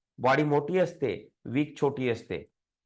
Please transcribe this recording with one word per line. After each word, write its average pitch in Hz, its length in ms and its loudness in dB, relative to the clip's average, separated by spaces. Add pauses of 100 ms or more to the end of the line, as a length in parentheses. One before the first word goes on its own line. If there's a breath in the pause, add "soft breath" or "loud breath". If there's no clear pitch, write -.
(200)
बॉडी 135 240 4
मोठी 147 360 2
असते, 165 300 0 (360)
विक 147 360 -2
छोटी 131 280 0
असते, 101 280 -4 (480)